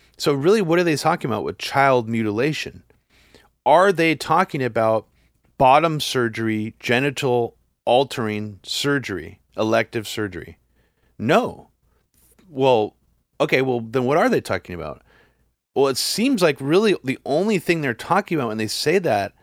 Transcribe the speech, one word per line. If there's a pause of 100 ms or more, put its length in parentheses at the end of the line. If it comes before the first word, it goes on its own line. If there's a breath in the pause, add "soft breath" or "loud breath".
(180 soft breath)
so
really
what
are
they
talking
about
with
child
mutilation? (800 soft breath)
Are
they
talking
about (500)
bottom
surgery,
genital (300)
altering
surgery, (160)
elective
surgery? (600)
No. (800)
Well, (440)
okay,
well,
then
what
are
they
talking
about? (720 soft breath)
Well,
it
seems
like
really
the
only
thing
they're
talking
about
when
they
say
that, (100)